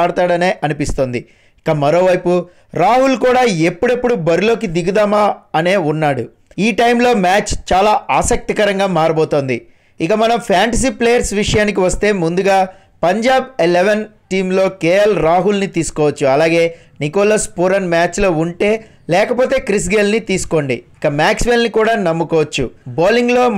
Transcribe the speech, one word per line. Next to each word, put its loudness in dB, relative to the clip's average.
ఆడతాడనే 0
అనిపిస్తోంది. -4
ఇక -4
మరోవైపు 2
రాహుల్ 2
కూడా 2
ఎప్పుడెప్పుడు -2
బరిలోకి 0
దిగుదామా 0
అనే 0
ఉన్నాడు. -2
ఈ 2
టైంలో 4
మ్యాచ్ 0
చాలా 4
ఆసక్తికరంగా -2
మారబోతోంది. 0
ఇక 0
మనం 0
ఫ్యాంటసీ 2
ప్లేయర్స్ 0
విషయానికి 0
వస్తే 0
ముందుగా 0
పంజాబ్ 0
ఎలెవన్ 2
టీంలో 0
కేఎల్ 2
రాహుల్ని 0
తీసుకోవచ్చు. -2
అలాగే 2
నికోలస్ 0
పూరన్ 0
మ్యాచ్లో 0
ఉంటే, -2
లేకపోతే 0
క్రిస్ -2
గేల్ని 2
తీసుకోండి. -2
ఇక -4
మ్యాక్స్వెల్ని 2
కూడా 2
నమ్ముకోవచ్చు. -2
బౌలింగ్లో 2